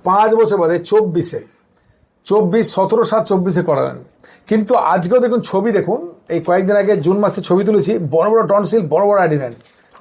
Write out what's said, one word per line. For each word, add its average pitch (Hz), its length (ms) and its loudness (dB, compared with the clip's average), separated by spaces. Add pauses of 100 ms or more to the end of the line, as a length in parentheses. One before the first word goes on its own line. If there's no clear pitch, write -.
পাঁচ 208 300 2
বছর 214 240 2
বাদে 170 220 0
চব্বিশে, 175 600 -2 (840)
চব্বিশ, 202 520 0
সতেরো 208 280 0
সাত 220 240 -2
চব্বিশে 180 340 0
করালেন। 135 340 -2 (520)
কিন্তু 220 280 0
আজকেও 180 440 2
দেখুন, 240 200 0
ছবি 196 320 -2
দেখুন, 208 400 -4 (180)
এই 170 100 -2
কয়েকদিন 185 360 0
আগে 202 220 2
জুন 175 220 0
মাসে 196 220 -2
ছবি 180 220 0
তুলেছি, 202 360 0 (120)
বড় 165 180 2
বড় 220 180 2
টনসিল, 202 420 0
বড় 170 160 2
বড় 202 120 2
অ্যাডিনাইড। 147 360 0 (480)